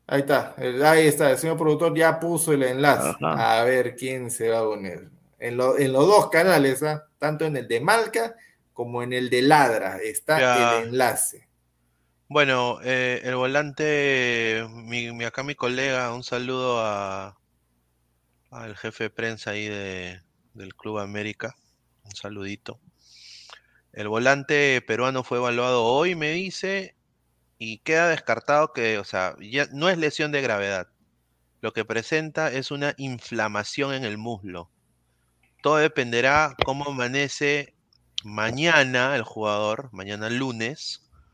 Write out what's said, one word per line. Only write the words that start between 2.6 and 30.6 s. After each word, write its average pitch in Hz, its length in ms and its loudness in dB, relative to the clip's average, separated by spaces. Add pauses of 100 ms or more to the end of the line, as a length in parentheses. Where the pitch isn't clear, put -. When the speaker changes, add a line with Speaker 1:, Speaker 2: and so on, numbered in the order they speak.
Speaker 1:
enlace. 127 580 4
Speaker 2:
Ajá. 117 400 2
Speaker 1:
A - 20 2
ver 123 320 2
quién 131 340 -6
se 113 200 -2
va 113 100 2
a 110 100 0
unir. 98 400 -8 (300)
En 120 180 -6
lo, 127 200 2
en 135 160 2
los 139 120 6
dos 202 240 8
canales, 151 540 4
¿ah? 151 240 -4 (100)
Tanto 151 280 -2
en 151 120 -2
el 117 100 -8
de 117 120 0
Malca 226 560 0 (380)
como 120 280 -6
en 123 120 -6
el 127 160 -2
de 127 120 2
Ladra 127 600 6
está 127 360 0
Speaker 3:
Ya. 120 400 4
Speaker 1:
el 117 100 -6
enlace. 123 580 -2 (800)
Speaker 3:
Bueno, 131 560 2
eh, 127 400 -2
el 127 120 -4
volante, 131 1400 0
mi, 117 420 -8
mi, 117 100 -8
acá 117 200 -6
mi 143 120 -8
colega, 127 580 -2
un 123 100 -10
saludo 123 600 -2
a, 98 520 -6 (1120)
al 113 260 -14
jefe 110 280 -6
de 104 40 -2
prensa 113 420 -6
ahí 107 160 -4
de, 92 540 -8 (320)
del 98 220 -16
Club 107 240 -8
América. 104 560 -8 (480)
Un 104 120 -20
saludito. 101 640 -12 (1120)
El 104 140 -10
volante 135 760 2
peruano 127 420 -2
fue 123 140 -4
evaluado 123 460 0
hoy, 151 320 2
me 156 160 -4
dice, 190 640 -6 (640)
y 110 200 -10
queda 165 300 2
descartado 147 640 0
que, 113 240 0
o 101 60 -6
sea, 92 360 -4
ya 131 320 -4
no 143 160 -2
es 180 120 2
lesión 151 320 -2
de 143 100 0
gravedad. 101 460 -2 (760)